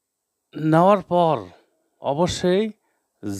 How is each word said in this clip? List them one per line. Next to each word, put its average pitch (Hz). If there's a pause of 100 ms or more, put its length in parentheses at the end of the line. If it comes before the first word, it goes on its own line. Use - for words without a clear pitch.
(560)
নেওয়ার 170
পর 170 (640)
অবশ্যই 180 (720)